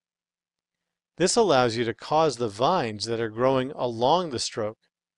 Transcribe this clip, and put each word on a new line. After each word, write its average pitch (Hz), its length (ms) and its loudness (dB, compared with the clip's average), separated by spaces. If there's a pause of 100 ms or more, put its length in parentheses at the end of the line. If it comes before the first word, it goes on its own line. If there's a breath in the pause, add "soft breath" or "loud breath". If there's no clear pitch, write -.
(1160)
This 180 180 2
allows 131 400 4
you 120 100 0
to 113 80 -4
cause 151 440 0
the 120 100 -2
vines 113 580 -2
that 113 140 -4
are 117 100 -2
growing 127 420 0
along 135 580 0
the 117 100 -6
stroke 110 400 -6 (380)